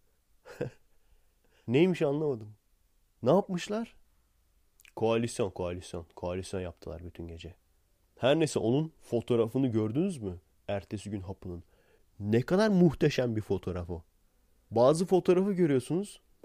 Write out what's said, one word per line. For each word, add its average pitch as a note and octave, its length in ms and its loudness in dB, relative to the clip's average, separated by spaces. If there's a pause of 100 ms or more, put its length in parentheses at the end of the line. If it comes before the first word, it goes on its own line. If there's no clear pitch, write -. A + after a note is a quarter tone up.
(600)
<laughs> - 1080 -16
Neymiş E3 340 4
anlamadım. C#3 520 -2 (680)
Ne A#2 80 4
yapmışlar? G3 640 0 (1000)
Koalisyon, A2+ 540 0
koalisyon. F2 560 -8 (100)
Koalisyon F#2 440 -6
yaptılar E2+ 440 -12
bütün E2+ 240 -14
gece. E2 260 -16 (640)
Her C#3+ 220 2
neyse D3+ 200 0
onun C#3 420 0
fotoğrafını A#2 680 0
gördünüz A#2+ 520 -2
mü? F#2 220 -8 (280)
Ertesi G2+ 420 -6
gün G2+ 100 -6
hapının. F2+ 440 -12 (560)
Ne G#2+ 220 2
kadar G#3 260 2
muhteşem D3 680 4
bir G#2+ 40 -2
fotoğraf F2+ 500 -4
o. E2 120 -8 (680)
Bazı C#3+ 360 4
fotoğrafı F#3 460 4
görüyorsunuz. E3 680 0 (240)